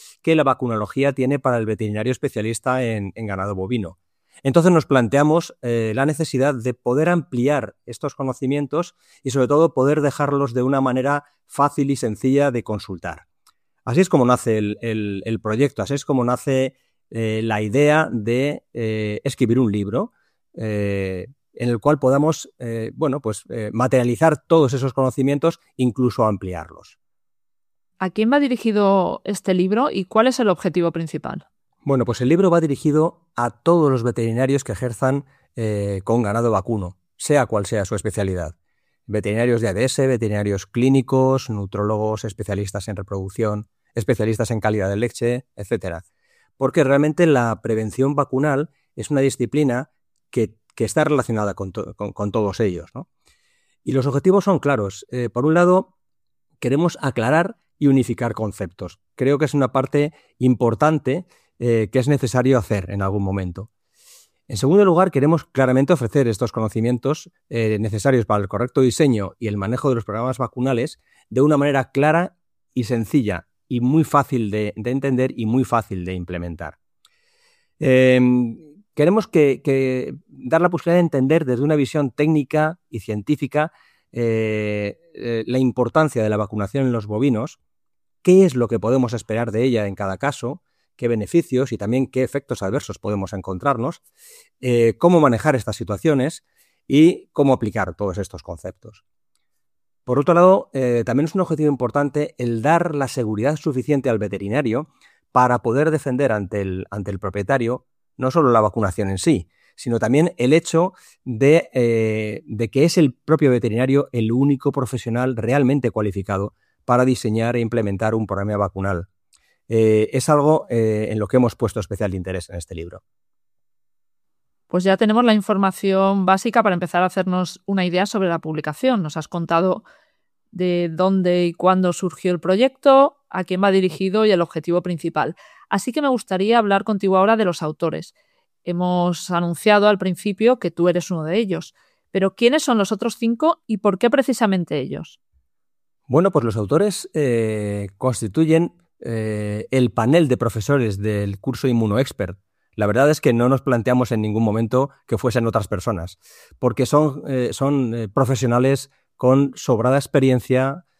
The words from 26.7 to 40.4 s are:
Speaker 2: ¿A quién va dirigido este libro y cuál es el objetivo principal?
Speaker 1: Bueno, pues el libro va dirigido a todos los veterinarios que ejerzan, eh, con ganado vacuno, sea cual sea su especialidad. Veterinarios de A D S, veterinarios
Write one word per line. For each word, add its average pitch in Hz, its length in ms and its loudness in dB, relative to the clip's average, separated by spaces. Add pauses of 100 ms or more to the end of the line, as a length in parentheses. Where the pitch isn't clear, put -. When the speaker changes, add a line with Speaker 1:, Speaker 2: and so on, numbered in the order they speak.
Speaker 2:
¿A 185 100 -4
quién 220 200 0
va 285 80 6
dirigido 208 840 2
este 196 280 -2
libro 190 380 0
y 190 140 -4
cuál 226 220 2
es 262 120 0
el 233 80 0
objetivo 170 460 -2
principal? - 540 -10 (360)
Speaker 1:
Bueno, 135 220 0
pues 120 160 -4
el 123 80 2
libro 180 200 4
va 170 120 4
dirigido 151 760 0
a 120 140 -2
todos 165 420 2
los 120 120 0
veterinarios 123 600 0
que - 80 -8
ejerzan, 127 540 -2 (320)
eh, 101 480 -4
con 117 180 2
ganado 113 260 0
vacuno, 98 480 -2 (200)
sea 143 280 0
cual 104 200 -2
sea 107 180 -2
su 101 120 -6
especialidad. 92 600 -4 (500)
Veterinarios 107 540 0
de 113 80 -2
A 95 60 -2
D 107 100 -2
S, 131 240 0
veterinarios 104 580 -2